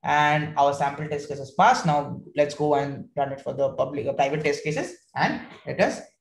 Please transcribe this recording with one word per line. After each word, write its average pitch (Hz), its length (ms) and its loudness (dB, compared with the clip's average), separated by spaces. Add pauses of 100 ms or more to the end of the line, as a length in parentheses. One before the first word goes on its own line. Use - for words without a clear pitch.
And 151 560 2
our 139 160 4
sample 143 320 -4
test 147 220 -6
case 143 100 -8
has 135 140 -12
passed. 226 340 4
Now 147 340 0 (160)
let's 143 200 2
go 147 180 2
and 139 300 -2 (120)
run 139 140 0
it 135 100 -10
for 139 120 -8
the 131 220 -2
public, 139 340 -2
uh, 139 60 -2
private 143 280 0
test 143 220 0
cases, 202 320 -4 (180)
and 190 280 0 (220)
it - 140 -8
is 220 220 2 (200)